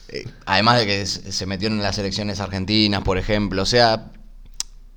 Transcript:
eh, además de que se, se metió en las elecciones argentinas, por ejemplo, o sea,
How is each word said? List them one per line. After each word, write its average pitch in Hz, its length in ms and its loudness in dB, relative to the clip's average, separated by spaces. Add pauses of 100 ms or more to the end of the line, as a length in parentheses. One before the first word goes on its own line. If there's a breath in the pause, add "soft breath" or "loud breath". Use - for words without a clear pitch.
eh, - 140 -10 (220)
además 107 340 4
de 110 60 2
que 101 220 -2
se, 92 240 -8
se 95 160 -6
metió 98 200 -4
en 107 140 -2
las 98 160 -2
elecciones 98 420 -4
argentinas, 98 600 0
por 92 160 0
ejemplo, 95 460 0
o - 40 0
sea, 117 440 4 (840)